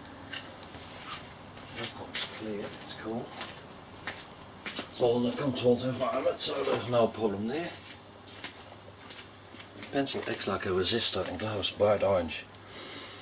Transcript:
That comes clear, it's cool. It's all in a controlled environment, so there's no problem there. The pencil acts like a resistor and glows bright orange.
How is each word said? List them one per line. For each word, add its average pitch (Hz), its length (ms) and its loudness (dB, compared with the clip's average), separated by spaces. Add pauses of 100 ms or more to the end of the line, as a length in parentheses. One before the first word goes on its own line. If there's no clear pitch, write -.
(1800)
That 117 180 -2
comes - 280 -4 (120)
clear, 107 220 -4
it's - 420 -8
cool. 113 240 -4 (1400)
It's - 360 -4
all 120 240 6
in 123 80 2
a - 20 -2
controlled 123 480 6
environment, - 560 2
so 147 140 2 (100)
there's 123 240 2
no 120 200 8
problem 107 400 2
there. 220 220 0 (2000)
The - 80 -10
pencil 139 420 2
acts 113 180 0
like 95 180 0
a 104 40 2
resistor 92 580 6
and - 100 -2
glows 104 340 0
bright 101 320 6
orange. 90 420 4 (760)